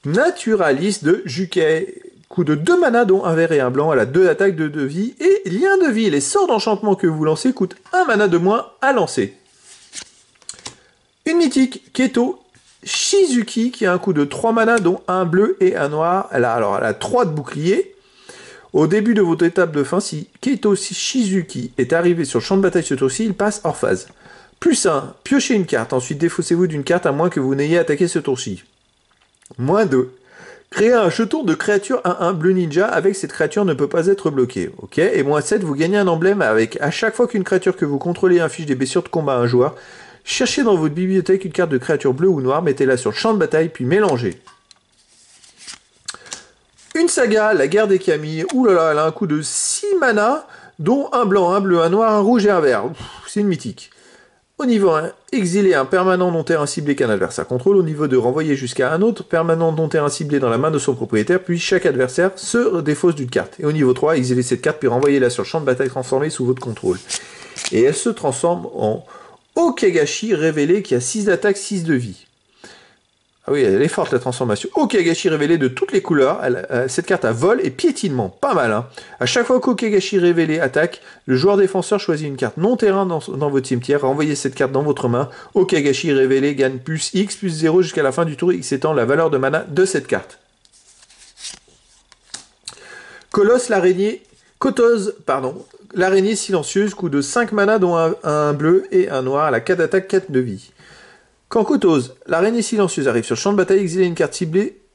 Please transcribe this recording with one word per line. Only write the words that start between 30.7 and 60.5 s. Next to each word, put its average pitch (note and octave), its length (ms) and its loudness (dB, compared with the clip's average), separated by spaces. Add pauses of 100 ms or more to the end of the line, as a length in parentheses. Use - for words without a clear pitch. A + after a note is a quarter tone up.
créez A3+ 240 2
un G3+ 160 4
jeton B3+ 320 -2
de E3+ 100 0
créature G#3 520 -2
un F3+ 160 -2
un F3+ 120 0
bleu F3 200 0
ninja, F3+ 340 0
avec F#3+ 280 0
cette - 180 -8
créature F3+ 340 -2
ne D#3+ 80 0
peut C3+ 140 -2
pas E3 180 0
être F#3+ 240 0
bloquée. B2 480 -2
Ok, - 180 -10
et E3+ 260 2
moins C#3+ 200 0
sept, G#3 200 -2
vous D3+ 120 -4
gagnez E3+ 240 0
un G3 100 2
emblème F3+ 320 2
avec, A2+ 400 2
à D3 100 0
chaque A3 240 -2
fois B3 140 0
qu'une G3 160 -2
créature F#3 320 0
que - 80 -2
vous C#3+ 140 -2
contrôlez F3 420 2
inflige D#3+ 240 -4
des C#3+ 100 -2
blessures C3 280 -2
de - 60 -14
combat C#3+ 260 -2
à A#2+ 60 0
un A#2+ 60 2
joueur, B2 280 2 (500)
cherchez - 380 -2
dans G#3+ 140 4
votre D#3 180 -2
bibliothèque F#3+ 500 0
une F3 80 -8
carte E3+ 180 -2
de C3+ 60 0
créature C3+ 380 0
bleue E3+ 140 0
ou D#3 120 2
noire, C3+ 220 0
mettez-la C3+ 340 2
sur A2+ 140 -2
le G#2+ 60 -10
champ A3+ 180 0
de G#3 40 0
bataille, D#3+ 300 0
puis C3 160 -8
mélangez. C3 560 0 (2500)
Une E4+ 140 2
saga, G#3+ 460 2
la C#3+ 140 2
guerre G3+ 200 2
des F#3+ 100 4
Kami. D#3 540 -2
Ouh B3+ 140 2
là F#3+ 80 6
là, E3 180 4
elle D3 60 2
a D#3 80 2
un D#3+ 60 2
coût G3 140 -4
de D3+ 160 0
six - 440 -6 (120)
mana, B3 480 0 (320)
dont A#3+ 340 0
un A#3+ 120 2
blanc, F#3 260 2
un G3+ 100 2
bleu, F3+ 200 2
un E3 80 4
noir, G#3+ 240 2
un G#3 80 4
rouge G#3 260 4
et G#3 40 6
un F3+ 100 4
vert. A#2+ 240 2
Ouf, D3+ 120 -8 (300)
c'est - 140 -4
une G#3 80 2
mythique. - 420 -6 (680)
Au D4 80 -4
niveau G3+ 240 4
un, D#3 200 0 (220)
exilez F#3+ 420 2
un C3+ 120 2
permanent F#3 440 2
non E3 140 -2
terrain D3+ 220 0
ciblé D3 280 -2
qu'un C#3 140 0
adversaire F#2 380 -2
contrôle. B2+ 320 2
Au F3+ 40 4
niveau D#3 260 -2
deux, B2+ 100 2
renvoyez C#3+ 380 0
jusqu'à C3+ 360 -2
un E3+ 80 -2
autre A3 240 0
permanent E3 480 0
non D#3+ 160 -2
terrain D3 220 0
ciblé D3 280 -4
dans B2+ 120 0